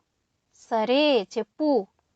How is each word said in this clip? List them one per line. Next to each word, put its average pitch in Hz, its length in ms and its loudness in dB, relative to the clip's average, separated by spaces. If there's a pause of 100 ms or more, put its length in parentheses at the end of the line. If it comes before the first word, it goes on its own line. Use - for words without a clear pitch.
(720)
"సరే 240 320 0 (360)
చెప్పు." 294 320 -4 (460)